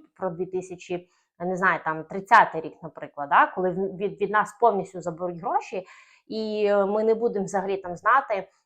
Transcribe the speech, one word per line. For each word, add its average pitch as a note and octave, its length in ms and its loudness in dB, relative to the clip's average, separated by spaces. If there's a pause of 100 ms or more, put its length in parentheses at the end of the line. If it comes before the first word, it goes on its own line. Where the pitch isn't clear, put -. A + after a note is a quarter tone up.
(160)
про F#3+ 140 -4
дві E3+ 160 -6
тисячі, F3+ 640 -8 (320)
я F3 60 -4
не F#3 100 -2
знаю, F3 280 2
там, D#3+ 200 -4
тридцятий F#3+ 560 4
рік, D3+ 220 -10
наприклад, C#3+ 460 -10
да? F#3 180 6
Коли F#3 240 0
в-, F#3+ 260 -4
від, F#3+ 240 -6
від G3 100 -2
нас G#3 300 0
повністю G3+ 400 2
заберуть F3 400 -6
гроші, B3 460 -4 (400)
і, G#3+ 420 -2
е, G3+ 180 4
ми G#3+ 180 0
не A3+ 100 4
будемо G#3+ 300 0
взагалі F#3+ 320 -2
там F3 200 -8
знати, A3 520 2 (180)